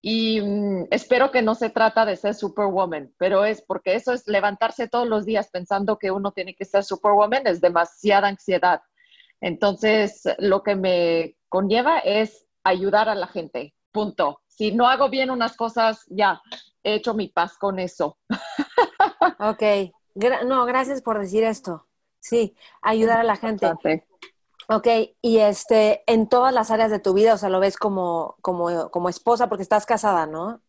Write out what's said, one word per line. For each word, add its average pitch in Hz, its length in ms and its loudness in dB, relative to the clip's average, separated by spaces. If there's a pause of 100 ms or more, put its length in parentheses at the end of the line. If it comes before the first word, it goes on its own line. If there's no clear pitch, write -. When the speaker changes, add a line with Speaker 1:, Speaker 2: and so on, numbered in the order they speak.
Speaker 1:
Y, 220 360 0
mm, 202 480 -4
espero 254 400 2
que 254 100 2
no 214 140 0
se 226 160 -4
trata 220 340 2
de 196 120 -2
ser 208 180 -4
superwoman, 185 840 -4
pero 190 300 2
es 214 160 -4
porque 185 320 -4
eso 240 180 -2
es 247 160 -6
levantarse 208 580 -2
todos 240 220 -2
los 214 160 -2
días 208 260 -2
pensando 196 460 -2
que 196 140 -4
uno 196 220 -4
tiene 185 220 -10
que 190 120 -10
ser 202 180 0
superwoman, 208 640 2
es 175 160 0
demasiada 180 680 2
ansiedad. 180 540 0 (580)
Entonces, 208 840 0 (120)
lo 196 260 2
que 202 140 0
me 175 600 0 (120)
conlleva 226 520 0
es 214 460 -2 (180)
ayudar 196 440 2
a 214 60 -2
la 185 140 -6
gente, - 460 -10 (180)
punto. 190 540 -4
Si 214 260 -4
no 240 160 2
hago 269 200 2
bien 262 220 -2
unas 233 260 -4
cosas, 226 520 -2
ya, 190 340 -2 (400)
he 214 120 -2
hecho 214 200 -4
mi 208 140 -4
paz - 280 -4
con 196 220 -4
eso. 175 400 -6 (100)
<laughs> - 1120 -2
Speaker 2:
Ok. 220 220 -2 (520)
Gra-, 233 300 0
no, 254 220 0
gracias 254 340 -2
por 220 180 -4
decir 202 260 0
esto. 196 440 -6 (320)
Sí, 226 340 -2 (280)
ayudar 220 380 2
a 233 40 2
la 214 120 2
gente. 214 300 -4
Speaker 1:
Importante. 160 400 -2 (600)
Speaker 2:
Ok, 220 200 0 (340)
y 226 180 2
este, 214 720 4
en 220 160 4
todas 254 280 4
las 220 160 0
áreas 220 200 2
de 208 80 -2
tu 190 140 0
vida, 214 220 6
o - 20 0
sea, 196 140 -4
lo 185 100 2
ves 190 160 0
como, 180 640 -4
como, 170 500 -2
como 175 200 -2
esposa, 233 400 0
porque 196 120 -6
estás 208 220 0
casada, 202 420 0
¿no? 175 420 -10